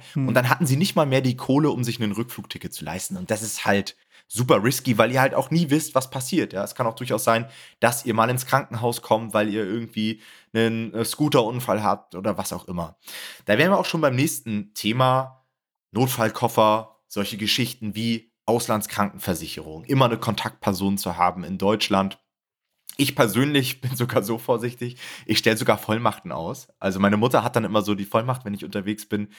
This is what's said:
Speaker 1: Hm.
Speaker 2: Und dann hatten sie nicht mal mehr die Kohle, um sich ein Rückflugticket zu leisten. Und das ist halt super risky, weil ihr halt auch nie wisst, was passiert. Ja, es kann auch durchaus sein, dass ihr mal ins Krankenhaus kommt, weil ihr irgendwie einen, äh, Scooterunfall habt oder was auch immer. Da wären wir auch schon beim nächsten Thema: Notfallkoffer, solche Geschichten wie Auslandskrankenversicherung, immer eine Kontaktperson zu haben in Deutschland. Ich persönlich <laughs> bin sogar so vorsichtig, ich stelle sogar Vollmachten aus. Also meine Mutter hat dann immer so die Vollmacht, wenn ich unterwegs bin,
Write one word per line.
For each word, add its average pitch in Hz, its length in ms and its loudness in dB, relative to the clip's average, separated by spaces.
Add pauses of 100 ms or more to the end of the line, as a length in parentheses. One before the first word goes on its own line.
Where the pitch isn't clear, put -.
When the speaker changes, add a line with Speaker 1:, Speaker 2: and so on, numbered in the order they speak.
(140)
Speaker 1:
Hm. 135 140 0
Speaker 2:
Und - 80 0
dann 123 120 4
hatten 151 200 0
sie 127 80 2
nicht 170 200 0
mal 156 120 4
mehr 131 140 2
die 123 140 0
Kohle, 143 360 2
um 123 120 -2
sich 117 160 -4
ein 107 120 0
Rückflugticket 101 600 -8
zu - 140 -12
leisten. 92 320 -8
Und 90 140 -6
das 107 100 -2
ist - 240 -8
halt 101 300 0 (320)
super 120 360 2
risky, 120 360 0
weil 117 120 6
ihr 127 100 2
halt 131 120 4
auch - 160 0
nie 160 220 2
wisst, 151 240 0
was 131 160 0
passiert. 131 420 -2
Ja, 98 100 -4
es - 120 -8
kann 123 100 -2
auch 110 80 -2
durchaus 123 300 -4
sein, 117 240 4 (320)
dass - 260 2
ihr 117 80 0
mal 110 160 4
ins 127 160 -2
Krankenhaus 120 560 0
kommt, 113 320 0
weil 107 160 2
ihr 104 160 -2
irgendwie 110 560 -4 (320)
einen, 113 400 0
äh, 113 100 -2
Scooterunfall 123 760 -2
habt 101 320 -4
oder 92 240 -6
was 92 160 -8
auch 87 140 -12
immer. 87 300 -8 (480)
Da 104 120 2
wären 170 140 4
wir 196 80 4
auch 180 60 -2
schon 165 160 -2
beim 135 140 2
nächsten 110 600 -2
Thema: 131 680 0 (480)
Notfallkoffer, 110 1120 2
solche 101 300 -4
Geschichten 107 580 -2
wie 113 360 -4 (180)
Auslandskrankenversicherung, 101 1300 -2
immer 135 220 4
eine 117 120 2
Kontaktperson 101 800 -2
zu 87 200 -4
haben 87 260 0
in 87 140 -8
Deutschland. 98 600 0 (800)
Ich 131 180 0
persönlich 131 680 2
<laughs> - 0 -
bin 127 160 -4
sogar 123 260 0
so 113 140 -2
vorsichtig, 120 580 -4 (300)
ich 110 120 0
stelle 113 200 4
sogar 110 200 2
Vollmachten 110 540 -2
aus. 82 380 -8 (100)
Also 98 220 -2
meine 101 160 4
Mutter 123 260 4
hat 120 140 0
dann 113 80 2
immer 104 160 2
so 104 120 0
die 98 120 -4
Vollmacht, 123 400 -2
wenn 101 80 -6
ich 101 100 -10
unterwegs 101 420 -6
bin, 104 220 -4 (120)